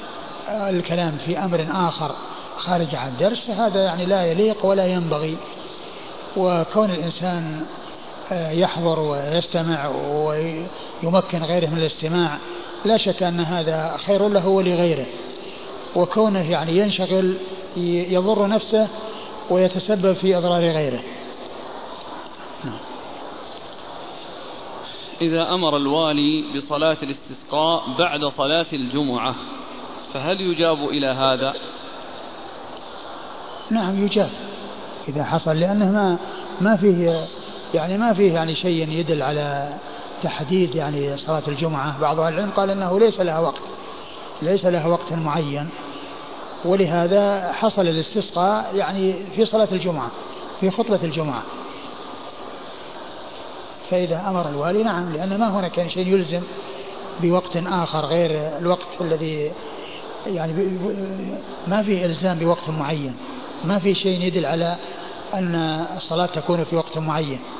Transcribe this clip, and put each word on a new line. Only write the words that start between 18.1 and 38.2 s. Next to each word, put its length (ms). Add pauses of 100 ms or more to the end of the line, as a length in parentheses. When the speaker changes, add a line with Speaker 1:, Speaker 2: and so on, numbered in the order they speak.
Speaker 1:
يضر 340
نفسه 400 (600)
ويتسبب 600
في 260
أضرار 220
غيره. 400 (1600)
نعم. 140 (2500)
Speaker 2:
إذا 340
أمر 220
الوالي 680 (120)
بصلاة 460
الاستسقاء 800 (160)
بعد 260
صلاة 480
الجمعة، 640 (800)
فهل 260
يجاب 480
إلى 180
هذا؟ 480 (2250)
Speaker 1:
نعم، 340
يجاب 260 (800)
إذا 160
حصل، 320
لأنه 340
ما، 260 (440)
ما 160
فيه، 500 (480)
يعني 240
ما 160
فيه 180